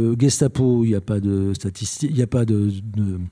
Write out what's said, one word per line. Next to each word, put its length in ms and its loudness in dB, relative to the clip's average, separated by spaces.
Gestapo, 680 2
il 40 2
n'y 60 2
a 80 0
pas 180 -2
de 320 0
statisti-, 560 -6
il 60 -2
n'y 80 2
a 40 2
pas 200 0
de, 260 0
de, 240 -2